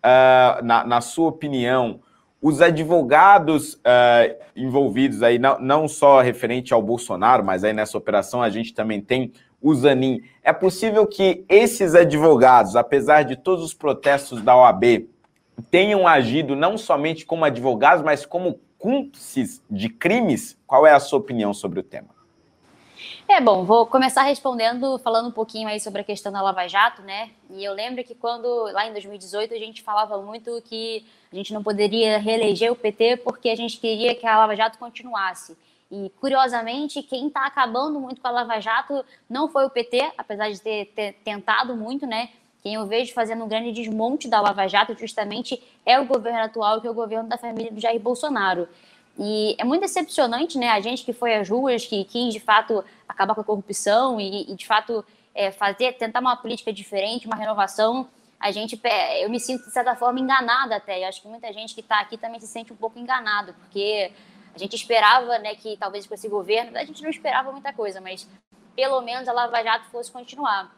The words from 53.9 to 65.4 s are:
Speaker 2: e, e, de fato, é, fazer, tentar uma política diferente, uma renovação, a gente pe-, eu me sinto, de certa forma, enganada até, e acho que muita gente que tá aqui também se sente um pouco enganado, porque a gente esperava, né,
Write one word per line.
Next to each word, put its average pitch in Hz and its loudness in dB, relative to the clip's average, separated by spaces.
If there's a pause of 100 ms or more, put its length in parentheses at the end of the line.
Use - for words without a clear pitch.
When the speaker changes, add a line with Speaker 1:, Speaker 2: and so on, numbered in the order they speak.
Speaker 2:
e, 196 -10
e, 196 -12
de - -20
fato, 220 -2 (280)
é, 196 -4
fazer, 208 -4
tentar 226 -6
uma 247 0
política 226 -10
diferente, 202 -6
uma 220 -8
renovação, 214 0 (300)
a 202 -4
gente 220 -8
pe-, 185 -2
eu 208 -4
me 240 -6
sinto, 254 -8
de - -20
certa 240 -2
forma, 247 -2
enganada 254 -2
até, 196 -8
e 185 -8
acho 190 -12
que 208 -20
muita 233 -16
gente 220 -18
que 220 -18
tá 214 -2
aqui 220 -12
também 226 -14
se 220 -20
sente 226 -16
um - -20
pouco 226 -10
enganado, 214 -6
porque 202 -6 (420)
a - -20
gente 202 -12
esperava, 233 2
né, 214 -10